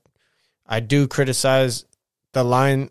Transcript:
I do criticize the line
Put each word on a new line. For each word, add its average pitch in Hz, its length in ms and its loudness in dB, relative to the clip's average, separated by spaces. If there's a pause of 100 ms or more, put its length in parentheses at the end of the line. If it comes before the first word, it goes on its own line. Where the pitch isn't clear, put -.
(680)
I 110 140 -4
do 135 260 0
criticize 131 800 0 (480)
the 131 100 0
line 135 480 0